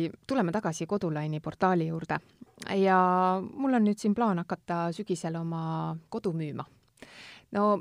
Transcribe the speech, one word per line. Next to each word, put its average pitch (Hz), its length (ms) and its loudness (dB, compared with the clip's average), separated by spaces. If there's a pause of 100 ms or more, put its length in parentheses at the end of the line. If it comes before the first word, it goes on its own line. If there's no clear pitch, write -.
(240)
tuleme 208 280 0
tagasi 175 360 -2
Kodulaini 156 520 -2
portaali 175 480 2
juurde 160 300 -4 (580)
ja 190 220 6 (420)
mul 262 360 -2
on 220 80 4
nüüd 208 160 2
siin 208 160 2
plaan 214 240 2
hakata 170 520 -4
sügisel 170 440 -4
oma 160 600 -4 (100)
kodu 208 280 -4
müüma. 147 300 -6 (880)
No 202 160 2 (160)